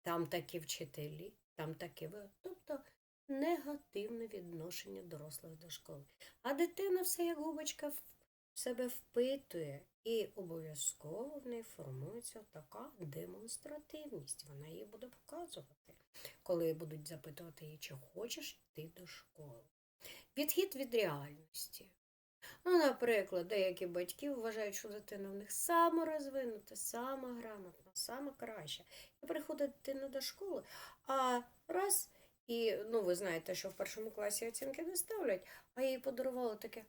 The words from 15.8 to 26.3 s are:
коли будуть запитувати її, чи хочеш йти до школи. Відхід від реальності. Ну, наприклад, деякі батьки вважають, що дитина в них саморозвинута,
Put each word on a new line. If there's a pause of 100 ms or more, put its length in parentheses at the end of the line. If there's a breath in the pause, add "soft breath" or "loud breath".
коли
будуть
запитувати
її,
чи
хочеш (140)
йти
до
школи. (760 loud breath)
Відхід
від
реальності. (800 loud breath)
Ну,
наприклад,
деякі
батьки
вважають,
що
дитина
в
них
саморозвинута,